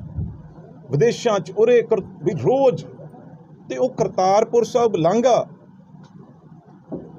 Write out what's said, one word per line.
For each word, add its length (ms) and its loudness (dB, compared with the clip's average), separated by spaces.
ਵਿਦੇਸ਼ਾਂ 480 0
'ਚ, 180 -12
ਉਰੇ 240 4
ਕਰ-, 240 -2
ਵੀ 80 0
ਰੋਜ਼, 540 0
ਤੇ 80 -6
ਉਹ 120 0
ਕਰਤਾਰਪੁਰ 760 0
ਸਾਹਿਬ 320 0
ਲਾਂਘਾ 520 2